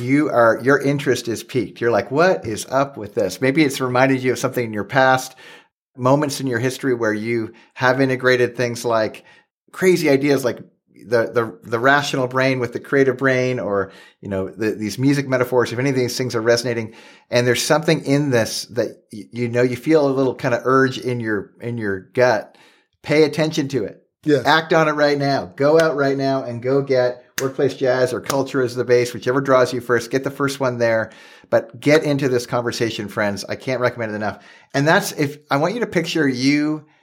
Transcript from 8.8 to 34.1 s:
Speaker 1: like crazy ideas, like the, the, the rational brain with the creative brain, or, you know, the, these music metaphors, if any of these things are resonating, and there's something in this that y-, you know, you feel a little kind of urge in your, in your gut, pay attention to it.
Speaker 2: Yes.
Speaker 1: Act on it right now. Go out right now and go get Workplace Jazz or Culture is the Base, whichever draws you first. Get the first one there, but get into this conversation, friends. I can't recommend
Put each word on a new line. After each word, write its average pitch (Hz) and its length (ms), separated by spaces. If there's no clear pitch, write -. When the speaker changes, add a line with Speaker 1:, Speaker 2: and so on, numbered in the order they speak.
Speaker 1:
like 110 380
crazy 170 380
ideas, 139 360
like 113 140
the, 113 260
the, 113 320
the 113 160
rational 131 480
brain 131 320
with 120 140
the - 60
creative 135 380
brain, 127 420
or, 98 320
you - 80
know, 95 220
the, 107 220
these 104 280
music 139 280
metaphors, 123 440
if 113 80
any 135 100
of 131 60
these 123 220
things 123 180
are 113 60
resonating, 117 520
and 120 180
there's 120 140
something 156 420
in 143 280
this 113 340
that - 380
y-, 104 180
you 120 160
know, 120 140
you 123 140
feel 147 320
a 139 40
little 131 240
kind 131 200
of 117 100
urge 131 320
in 120 220
your, 110 420
in 120 160
your 101 220
gut, 120 580
pay 151 200
attention 156 460
to 120 160
it. - 180
Speaker 2:
Yes. 143 220
Speaker 1:
Act 160 280
on 160 160
it 151 40
right 147 240
now. 139 280
Go 151 340
out 160 160
right 139 220
now 135 260
and 120 180
go 131 200
get 127 420
Workplace 135 360
Jazz 127 360
or 107 80
Culture 135 440
is 117 100
the 123 100
Base, 123 300
whichever 127 260
draws 131 320
you 127 80
first. 117 300
Get 135 140
the 135 80
first 139 280
one 123 200
there, 113 320
but 117 280
get 147 240
into 143 240
this 123 200
conversation, 117 600
friends. 101 380
I - 100
can't 127 240
recommend 120 320